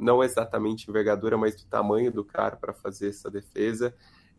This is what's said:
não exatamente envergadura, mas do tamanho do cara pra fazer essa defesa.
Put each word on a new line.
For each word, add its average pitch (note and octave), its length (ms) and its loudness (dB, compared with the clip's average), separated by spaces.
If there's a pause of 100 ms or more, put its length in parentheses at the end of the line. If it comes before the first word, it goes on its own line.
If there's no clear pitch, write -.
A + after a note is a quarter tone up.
não A#2+ 200 6
exatamente A2+ 720 -2
envergadura, G#2+ 480 2
mas A2 160 2
do - 120 -20
tamanho A2 440 2
do G#2+ 140 -6
cara G#2 320 -2
pra - 160 -10
fazer G2+ 380 -6
essa G2+ 200 -12
defesa. A2 640 -4 (440)